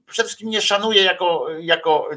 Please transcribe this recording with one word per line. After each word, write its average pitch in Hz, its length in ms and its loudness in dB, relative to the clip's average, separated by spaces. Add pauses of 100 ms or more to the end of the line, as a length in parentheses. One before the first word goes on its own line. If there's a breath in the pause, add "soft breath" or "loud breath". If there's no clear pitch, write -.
przede 226 220 -4
wszystkim 220 220 -10
nie 220 120 -2
szanuję 208 420 2
jako, 175 440 0 (120)
jako 165 580 2